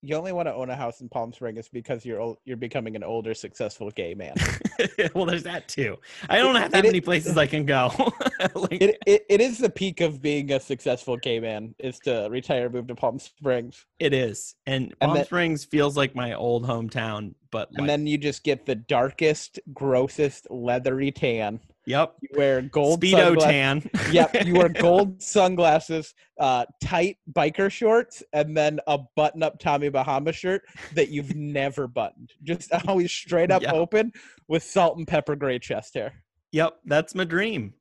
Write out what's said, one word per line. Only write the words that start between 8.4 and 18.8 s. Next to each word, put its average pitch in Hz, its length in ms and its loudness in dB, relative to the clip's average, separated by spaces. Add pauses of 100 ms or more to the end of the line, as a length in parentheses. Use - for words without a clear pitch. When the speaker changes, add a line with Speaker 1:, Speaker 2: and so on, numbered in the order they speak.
Speaker 2:
Like 180 260 -4
Speaker 1:
It, 202 180 4 (100)
it, 208 200 6
it 202 140 4
is 240 160 0
the 233 140 0
peak 190 300 -4
of 151 200 -2
being 143 300 -2
a 135 80 0
successful 127 580 -4
gay 117 220 -4
man, 110 400 -8
is 131 220 -8
to 113 280 -2
retire, 123 400 -2
move 120 180 -6
to 123 80 -10
Palm 123 220 -2
Springs. 127 680 -4 (140)
Speaker 2:
It 147 160 0
is. 123 400 -4 (140)
And 131 340 -4
Speaker 1:
And 135 80 4
Speaker 2:
Palm 165 60 2
Speaker 1:
then 143 100 2
Speaker 2:
Springs 165 400 -2
feels 143 320 0
like 139 160 0
my 120 220 -4
old 120 280 0
hometown, 113 680 -4 (160)
but, 110 200 -6
Speaker 1:
And - 100 -10
Speaker 2:
like 143 80 0
Speaker 1:
then 147 180 0
you 147 140 0
just 143 240 -4
get 143 240 -2
the 135 80 0
darkest, 135 840 0 (140)